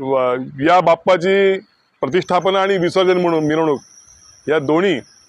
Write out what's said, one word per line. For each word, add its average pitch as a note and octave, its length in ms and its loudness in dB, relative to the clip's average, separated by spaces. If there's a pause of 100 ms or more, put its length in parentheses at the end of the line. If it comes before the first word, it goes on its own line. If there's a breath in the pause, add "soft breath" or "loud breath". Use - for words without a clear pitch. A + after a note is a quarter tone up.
व-, C3 360 -2 (320)
या F3+ 120 4
बाप्पाची F#3+ 800 0 (420)
प्रतिष्ठापना F3+ 640 -2
आणि G3 160 0
विसर्जन F3+ 420 2
म्हणून E3 260 0
मिरवणूक D3+ 340 0 (680)
या D3+ 100 0
दोन्ही, D#3 400 0 (300)